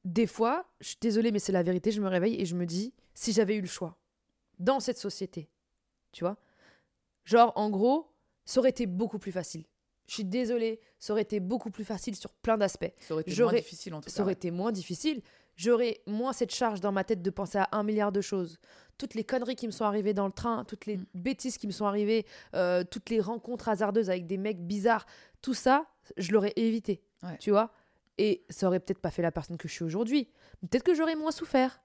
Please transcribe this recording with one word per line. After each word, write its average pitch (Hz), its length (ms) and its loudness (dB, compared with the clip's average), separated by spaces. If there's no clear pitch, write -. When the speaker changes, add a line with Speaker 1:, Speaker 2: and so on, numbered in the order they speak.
Speaker 1:
des 185 220 2
fois, 262 400 -2
je - 80 -14
suis - 120 -12
désolée, 226 320 2
mais 208 60 0
c'est 190 140 -2
la 180 100 4
vérité, 180 280 0
je 214 100 -4
me 190 80 -2
réveille 185 320 0
et 190 40 0
je 170 100 -4
me 175 120 -2
dis, « 190 260 -4
Si - 180 -2
j'avais 214 240 4
eu 208 60 -2
le 180 40 -6
choix 170 300 -8
dans 247 220 2
cette - 180 -4
société, 180 500 -10
tu - 120 -8
vois ? » 202 120 -2
Genre, 233 320 8
en 214 140 0
gros, 247 420 2
ça - 160 2
aurait 254 100 6
été 240 160 -4
beaucoup 196 320 -2
plus 190 140 -8
facile. 165 320 -8
Je - 80 -12
suis 214 100 -6
désolée, 226 560 -2
ça - 140 -6
aurait 214 100 2
été 208 160 -2
beaucoup 202 320 -4
plus 202 140 -10
facile 214 320 -6
sur - 160 -16
plein 220 260 0
d'aspects. 180 400 0
Speaker 2:
Ça - 160 -8
aurait 156 80 -2
été 170 80 -6
Speaker 1:
J'aurais, 214 220 4
Speaker 2:
moins 233 80 4
difficile, - 340 -12
en 151 60 -10
tout - 100 -16
Speaker 1:
ça - 60 -8
Speaker 2:
cas, 208 60 0
Speaker 1:
aurait 190 80 2
Speaker 2:
ouais. - 40 0
Speaker 1:
été 175 160 -4
moins 190 220 -2
difficile. 202 500 -4
J'aurais 226 500 2
moins 233 260 -2
cette - 200 -2
charge 214 280 -2
dans 202 100 0
ma 196 140 0
tête 185 180 -2
de 185 80 -2
penser 196 280 -4
à 190 140 2
un 214 120 0
milliard 208 260 2
de 196 100 0
choses. 180 380 -4
Toutes - 160 -10
les 220 100 -4
conneries 247 320 -2
qui 240 100 -8
me 214 60 -6
sont 220 120 -4
arrivées 208 300 0
dans 196 120 0
le 190 60 -4
train, 226 320 -4
toutes - 220 -12
les 208 100 -4
Speaker 2:
Mm. 185 180 -8
Speaker 1:
bêtises 240 440 -6
qui - 80 -8
me 196 60 -6
sont 214 120 -4
arrivées, 208 420 2
euh, 180 280 2
toutes - 280 -10
les 220 100 4
rencontres 226 480 -6
hasardeuses 202 420 2
avec 180 160 -2
des 196 120 -4
mecs 190 280 -4
bizarres, 208 400 2
tout 262 120 -2
ça, 277 320 4
je 180 160 -2
l'aurais 208 240 4
évité, 226 460 0
Speaker 2:
Ouais. 180 160 -12
Speaker 1:
tu - 120 -2
vois ? 214 220 6
Et 214 320 2
ça - 160 -2
aurait 180 140 2
peut-être - 200 -6
pas 160 100 -4
fait 175 120 -2
la 165 100 2
personne 165 260 -8
que 160 100 -10
je - 60 -10
suis 170 100 -6
aujourd'hui. 226 440 0
Peut-être 240 200 0
que 359 120 6
j'aurais 320 220 2
moins 311 140 -2
souffert. 262 540 0